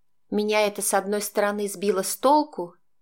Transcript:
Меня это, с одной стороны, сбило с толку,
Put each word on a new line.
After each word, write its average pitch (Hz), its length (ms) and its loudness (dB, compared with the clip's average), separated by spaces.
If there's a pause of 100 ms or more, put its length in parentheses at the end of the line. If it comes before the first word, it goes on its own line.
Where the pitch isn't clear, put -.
(300)
Меня 208 360 2
это, 202 160 -4
с - 120 -2
одной 196 280 0
стороны, 208 460 -2
сбило 196 340 -2
с - 140 -4
толку, 294 600 2 (260)